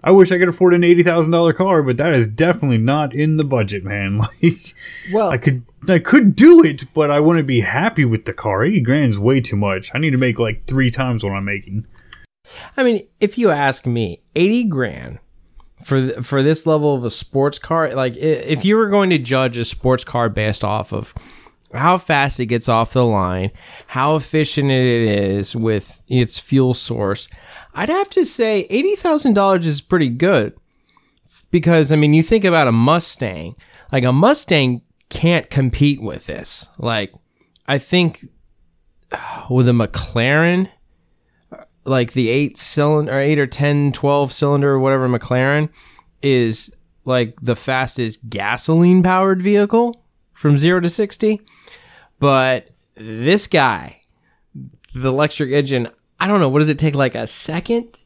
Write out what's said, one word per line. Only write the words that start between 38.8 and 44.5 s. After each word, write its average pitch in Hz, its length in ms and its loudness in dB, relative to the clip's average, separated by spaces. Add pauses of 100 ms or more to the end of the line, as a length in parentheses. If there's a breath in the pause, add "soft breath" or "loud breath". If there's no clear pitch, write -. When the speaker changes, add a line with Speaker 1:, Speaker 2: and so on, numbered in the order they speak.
Speaker 2:
<sighs> - 380 -14
with 123 180 2
a 123 40 2
McLaren, 147 1000 0 (1120)
like, 127 300 -2
the 123 140 0
eight 139 300 -2
cylinder, 151 540 0
or 135 80 -2
eight 147 180 0
or 143 80 0
ten, 143 460 0
twelve 143 400 0
cylinder 143 380 0